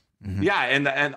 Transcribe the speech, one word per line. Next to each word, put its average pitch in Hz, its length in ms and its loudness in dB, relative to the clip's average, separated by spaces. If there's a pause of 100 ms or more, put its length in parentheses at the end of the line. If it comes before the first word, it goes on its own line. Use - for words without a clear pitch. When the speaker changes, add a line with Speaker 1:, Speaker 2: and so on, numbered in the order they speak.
(260)
Speaker 1:
Mm-hmm. 98 160 -4
Speaker 2:
Yeah, 185 220 2
and, 139 240 2
and 139 280 0